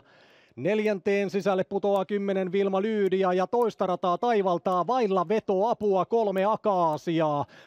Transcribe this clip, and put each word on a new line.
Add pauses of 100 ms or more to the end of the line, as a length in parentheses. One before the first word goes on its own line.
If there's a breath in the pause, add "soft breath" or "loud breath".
(560 soft breath)
Neljänteen
sisälle
putoaa
kymmenen
Vilma
Lyydia
ja
toista
rataa
taivaltaa
vailla
vetoapua
kolme
Akaasia. (220 loud breath)